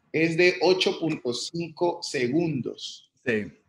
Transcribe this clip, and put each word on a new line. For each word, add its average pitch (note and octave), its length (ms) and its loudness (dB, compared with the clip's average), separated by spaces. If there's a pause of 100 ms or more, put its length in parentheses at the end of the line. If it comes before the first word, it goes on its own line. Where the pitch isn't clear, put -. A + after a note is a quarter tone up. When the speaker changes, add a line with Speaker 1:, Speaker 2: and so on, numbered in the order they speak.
(120)
Speaker 1:
es E3 260 2
de F3+ 240 4
ocho F#3 380 2
punto D#3 340 -2
cinco E3+ 720 -4
segundos. C#3 1080 -2 (160)
Speaker 2:
Sí. G#2+ 200 0 (240)